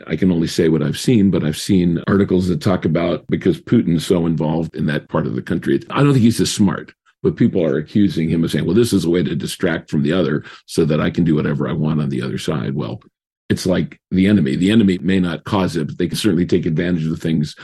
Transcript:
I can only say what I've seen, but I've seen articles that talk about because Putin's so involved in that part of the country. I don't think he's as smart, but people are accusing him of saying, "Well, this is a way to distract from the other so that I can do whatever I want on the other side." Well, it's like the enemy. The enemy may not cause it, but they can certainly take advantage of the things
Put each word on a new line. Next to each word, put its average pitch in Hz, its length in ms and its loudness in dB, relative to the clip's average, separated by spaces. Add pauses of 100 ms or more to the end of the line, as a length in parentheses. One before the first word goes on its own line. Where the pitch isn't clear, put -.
I 78 80 -2
can 92 160 0
only 82 160 0
say 82 220 0
what 80 120 2
I've 73 160 -2
seen, 104 320 2
but 85 140 0
I've 76 140 -2
seen 87 500 0
articles 95 400 2
that 82 140 -2
talk 92 240 -2
about 85 420 -2
because 82 320 0
Putin's 85 460 0
so 85 200 2
involved 80 520 -2
in - 80 -4
that 73 240 -4
part 73 180 -2
of 57 80 -6
the 64 60 -4
country. 73 480 -2
I 135 140 0
don't 143 100 4
think 123 100 4
he's 113 160 4
as 90 140 0
smart, - 400 0 (280)
but 78 140 0
people 101 300 2
are 69 120 0
accusing 80 520 0
him 82 160 0
of 78 60 -4
saying, 78 140 -2
"Well, 85 80 0
this 113 200 2
is 95 100 2
a 82 60 0
way 87 140 2
to 78 120 -2
distract 80 560 -4
from 76 120 0
the 73 100 0
other 76 320 -2 (220)
so 85 180 0
that 76 160 0
I 87 80 0
can 82 160 0
do 80 100 2
whatever 73 320 -2
I - 60 -4
want 78 260 -2
on 73 80 -2
the 65 140 -4
other 65 160 -6
side." 69 380 -4
Well, 60 260 -8 (480)
it's 98 160 -2
like 85 340 -2 (120)
the 95 160 2
enemy. 78 300 2
The 92 140 2
enemy 98 280 4
may 95 220 0
not 85 240 -4
cause 92 320 -2
it, 73 100 -2
but - 100 -10
they 90 100 -2
can - 100 -6
certainly 87 280 0
take 90 200 0
advantage 85 400 -2
of 80 60 -2
the 80 60 -4
things 78 460 -2